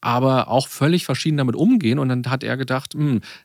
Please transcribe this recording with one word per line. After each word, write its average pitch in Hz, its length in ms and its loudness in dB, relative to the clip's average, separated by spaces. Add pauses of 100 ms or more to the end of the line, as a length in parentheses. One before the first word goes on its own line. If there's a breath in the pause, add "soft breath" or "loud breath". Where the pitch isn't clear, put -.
aber 127 480 0
auch 131 180 2
völlig 170 380 0
verschieden 147 320 -2
damit 131 180 0
umgehen. 165 460 2
Und 131 80 0
dann 123 200 -2
hat 131 140 -4
er 123 140 -4
gedacht, 131 380 -2
"Hm, 147 260 0 (240 loud breath)